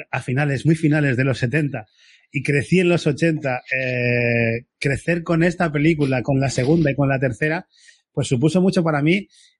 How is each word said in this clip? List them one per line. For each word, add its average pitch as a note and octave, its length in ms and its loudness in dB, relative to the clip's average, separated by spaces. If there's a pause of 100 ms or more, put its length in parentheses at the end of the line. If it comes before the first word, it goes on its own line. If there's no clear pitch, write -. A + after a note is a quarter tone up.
(120)
a C3 80 -4
finales, C#3 440 -2
muy D#3 120 4
finales D3 400 2
de B2+ 80 2
los C3+ 140 0
setenta C3 480 -2 (440)
y C#3+ 140 -6
crecí C#3+ 340 0
en F3+ 100 2
los F3 200 0
ochenta, D3+ 540 -2 (140)
eh, A#2+ 880 0 (120)
crecer E3 460 -2
con E3 180 2
esta F3 300 0
película, C#3+ 500 2
con C3+ 160 0
la C3+ 120 0
segunda C#3+ 420 2
y - 20 -2
con C3+ 140 0
la C3+ 100 0
tercera, D3+ 480 -2 (460)
pues C#3+ 160 -4
supuso D#3 320 2
mucho F#3 240 2
para D3+ 180 -2
mí F3+ 240 0 (320)